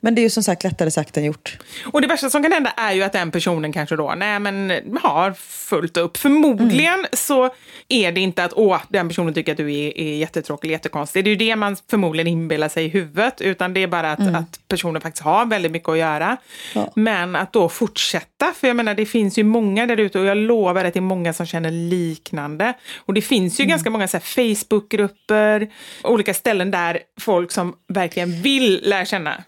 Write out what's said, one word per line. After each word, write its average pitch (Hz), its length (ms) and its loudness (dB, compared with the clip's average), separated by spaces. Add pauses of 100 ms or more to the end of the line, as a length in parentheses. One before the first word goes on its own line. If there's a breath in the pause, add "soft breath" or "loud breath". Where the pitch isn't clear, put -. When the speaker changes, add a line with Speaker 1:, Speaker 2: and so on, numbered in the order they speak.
Speaker 1:
Men 226 140 2
det 240 60 4
är - 20 4
ju 226 60 6
som 214 140 0
sagt 180 200 0
lättare 175 280 0
sagt - 260 -2
än 147 60 0
gjort. - 340 -6 (280 loud breath)
Speaker 2:
Och 294 160 0
det 294 60 2
värsta 277 220 0
som 294 140 2
kan 320 80 4
hända 302 260 2
är 214 160 0
ju 190 100 2
att 196 100 -2
den 175 180 0
personen 160 420 -2
kanske 151 220 -2
då, 147 220 -2
nej 202 220 0
men, 196 320 -2 (300)
har 185 380 2
fullt - 580 -4
upp. 170 200 -2
Förmodligen 285 760 4
Speaker 1:
Mm. 381 200 -2
Speaker 2:
så 254 400 2 (360 loud breath)
är 208 220 2
det 175 100 -2
inte 185 220 0
att, 175 120 -2
"Åh, 190 220 4 (120)
den 180 200 0
personen 165 240 -2
tycker 156 180 -2
att 151 60 -4
du 147 160 -4
är, 147 240 -4
är 156 180 -4
jättetråkig 156 520 -6
eller 160 60 -2
jättekonstig." 156 500 -4
Det 196 40 4
är 214 40 4
ju 214 60 4
det 226 180 0
man 202 220 -2 (120)
förmodligen 165 380 0
inbillar 160 420 0
sig 165 160 -2
i - 20 -4
huvudet. 180 540 -2
Utan 185 320 -2
det 190 100 0
är 185 40 -2
bara 165 240 -2
att, 151 80 -6
Speaker 1:
Mm. 190 160 2
Speaker 2:
att 165 320 -6
personen 165 340 -4
faktiskt 165 220 -10
har 185 220 4
väldigt 196 260 0
mycket 165 180 -6
att 160 80 2
göra. 160 400 0 (380 loud breath)
Speaker 1:
Ja. 208 200 -2
Speaker 2:
Men 190 400 0
att 185 180 -2
då 175 160 4
fortsätta. - 840 -2
För - 120 0
jag 240 80 2
menar, 220 200 0
det 214 100 0
finns 208 320 0
ju 220 60 4
många 214 420 2
där 233 120 0
ute 202 220 2
och 185 60 2
jag 196 120 4
lovar 208 480 2
att 175 80 0
det 185 60 0
är - 20 -2
många 180 320 0
som 170 120 -4
känner 165 260 -4
liknande. 170 1000 -2 (320 loud breath)
Och 196 80 -2
det 208 80 2
finns 196 380 0
ju 277 40 4
Speaker 1:
Mm. 285 60 2
Speaker 2:
ganska 240 200 0
många 214 180 -2
så 180 100 -4
här 226 380 0
Facebookgrupper, 214 1120 0 (360 loud breath)
olika 214 300 2
ställen 196 380 0
där 170 280 -2 (200)
folk 175 320 0
som 180 240 -4 (120)
verkligen 175 540 -2
vill 254 420 2
lära 190 220 0
känna. 175 420 -6